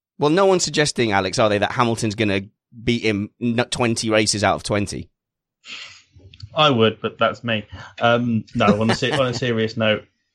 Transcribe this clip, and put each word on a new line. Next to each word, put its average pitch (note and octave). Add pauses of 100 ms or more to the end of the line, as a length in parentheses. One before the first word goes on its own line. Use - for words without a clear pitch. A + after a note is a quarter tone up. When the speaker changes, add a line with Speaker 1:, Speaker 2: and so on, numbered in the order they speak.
(200)
Speaker 1:
Well, C#3+
no F#3+
one's F#3+
suggesting, D3
Alex, F#2+
are A2
they, G#2
that G2+
Hamilton's A#2
gonna G2+ (420)
beat A#2+
him G#2 (100)
n-, A#2+
twenty A2+
races G#2+
out G2
of D2
twenty? G2+ (1500)
Speaker 2:
I D3+
would, A2
but -
that's -
me. A2+ (360)
Um, A#2 (100)
no, G#2
on A2+
a C#3
se-, B2
on B2+
a B2
serious A2+
note, A2 (300)